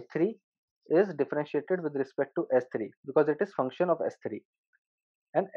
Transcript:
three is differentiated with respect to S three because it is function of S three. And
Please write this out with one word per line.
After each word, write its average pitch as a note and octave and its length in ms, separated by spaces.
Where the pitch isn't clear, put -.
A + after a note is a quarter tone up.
three F#3+ 240
is F3+ 300
differentiated D3 680
with D3 120
respect C#3 420
to E3+ 80
S B2 160
three G#2+ 200
because D3 220
it D3+ 140
is G#3 120
function C#3+ 360
of D#3+ 160
S - 100
three. G#2 160
And F#3 240